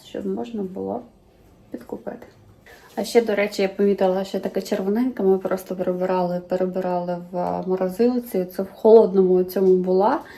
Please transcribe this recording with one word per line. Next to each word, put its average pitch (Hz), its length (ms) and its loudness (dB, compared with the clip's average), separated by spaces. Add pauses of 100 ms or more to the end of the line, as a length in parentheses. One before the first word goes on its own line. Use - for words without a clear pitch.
щоб - 220 -10
можна 214 380 -6
було 190 380 -8 (680)
підкупити. - 560 -14 (720)
А 202 60 -4
ще, 233 180 2
до 214 140 0
речі, 208 260 -2
я 190 60 2
помітила, 190 560 0
що 190 160 -6
така 190 220 -6
червоненька. 208 640 -2
Ми 190 140 4
просто 185 380 -6
перебирали, 180 720 -2
перебирали 180 720 -4 (140)
в 180 360 -4
морозилці. 190 800 -2
Це 190 180 -8
в 190 80 -12
холодному 190 720 6
цьому 185 320 2
була. 185 440 2 (180)